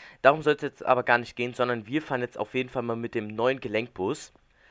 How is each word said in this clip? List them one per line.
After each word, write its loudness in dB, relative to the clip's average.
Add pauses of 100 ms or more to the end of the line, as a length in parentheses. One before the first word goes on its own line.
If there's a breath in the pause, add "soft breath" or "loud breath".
(220 loud breath)
Darum 6
soll's 2
jetzt -8
aber 4
gar 4
nicht -10
gehen, -4
sondern -2
wir -4
fahren -4
jetzt -6
auf -6
jeden -2
Fall -4
mal -4
mit -6
dem -4
neuen 0
Gelenkbus. -4 (380 soft breath)